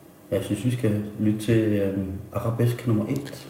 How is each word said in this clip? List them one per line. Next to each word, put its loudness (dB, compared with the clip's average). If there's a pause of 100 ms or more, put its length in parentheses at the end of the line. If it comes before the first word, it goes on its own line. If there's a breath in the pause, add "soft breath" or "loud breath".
(300)
Jeg 0
synes, -2
vi 4
skal 0 (180)
lytte 2
til, 4
øh, 2 (340)
Arabesk 0
nummer 2
et. -6